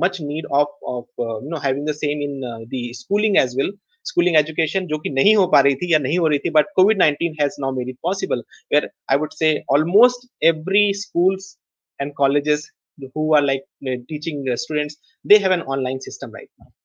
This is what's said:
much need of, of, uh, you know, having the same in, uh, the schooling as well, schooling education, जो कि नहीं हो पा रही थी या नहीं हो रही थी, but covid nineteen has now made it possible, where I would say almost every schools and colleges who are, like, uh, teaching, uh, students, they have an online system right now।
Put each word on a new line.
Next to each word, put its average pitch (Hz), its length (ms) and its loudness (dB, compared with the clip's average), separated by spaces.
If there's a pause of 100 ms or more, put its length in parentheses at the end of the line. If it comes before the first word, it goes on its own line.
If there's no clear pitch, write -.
much 175 160 -4
need 151 280 -6
of, 143 180 2 (200)
of, 123 160 -4 (160)
uh, 113 220 -4
you 139 80 -8
know, 160 140 -6
having 139 200 -2
the 151 100 -2
same 147 280 -4
in, 139 200 -4 (100)
uh, 113 80 -8 (100)
the 120 240 -6
schooling 208 440 -2
as 127 200 0
well, 165 160 0 (380)
schooling 175 300 2
education, 160 460 -4
जो 151 100 -2
कि 156 200 -8
नहीं 202 180 4
हो 196 200 4
पा 139 120 6
रही 139 140 4
थी 175 120 -4
या 151 60 2
नहीं 147 200 -2
हो 165 80 2
रही 147 180 2
थी, 165 140 -2
but 147 100 0 (100)
covid 190 220 4
nineteen 156 400 0
has 143 240 0
now 135 140 0
made 123 140 -4
it - 40 -18 (100)
possible, 151 360 -2 (260)
where 147 180 2 (220)
I 135 140 4
would 151 100 -6
say 156 180 0 (160)
almost 180 580 4 (260)
every 185 420 -2
schools 190 640 -2 (420)
and 147 160 -4
colleges 147 500 2 (480)
who 156 220 0
are, 143 60 4
like, 139 220 0 (240)
uh, 127 80 0 (140)
teaching, 151 420 -6
uh, 120 40 0
students, 151 420 -4 (280)
they 202 140 6
have 190 120 0
an 175 100 0
online 131 380 -2
system 123 320 -12
right 104 180 -14 (100)
now। - 80 -20 (180)